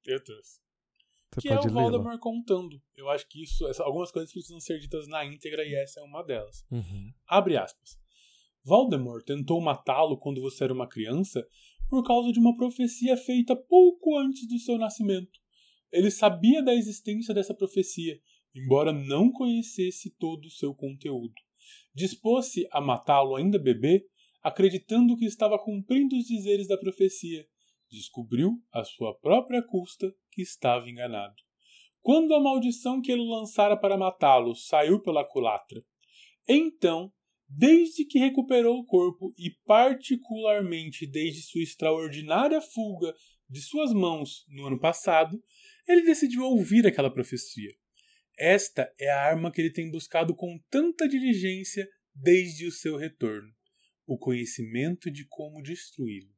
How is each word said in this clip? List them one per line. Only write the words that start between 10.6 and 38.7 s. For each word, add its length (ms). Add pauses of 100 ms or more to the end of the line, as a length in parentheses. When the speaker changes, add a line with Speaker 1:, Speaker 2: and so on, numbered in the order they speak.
Speaker 1:
era 100
uma 140
criança 580 (420)
por 160
causa 280
de 80
uma 180
profecia 580
feita 400
pouco 600
antes 300
do 100
seu 220
nascimento. 600 (520)
Ele 180
sabia 540
da 100
existência 600
dessa 200
profecia, 640 (380)
embora 380
não 360
conhecesse 880
todo 280
o 60
seu 220
conteúdo. 600 (600)
Dispôs-se 800
a 80
matá-lo 560
ainda 240
bebê, 460 (360)
acreditando 760
que 80
estava 340
cumprindo 560
os 100
dizeres 420
da 100
profecia. 680 (460)
Descobriu, 640 (200)
à 100
sua 360
própria 420
custa, 500 (200)
que 100
estava 480
enganado. 460 (640)
Quando 320
a 80
maldição 600
que 100
ele 120
lançara 540
para 200
matá-lo 580
saiu 460
pela 220
culatra, 580 (640)
então, 640 (360)
desde 580
que 140
recuperou 600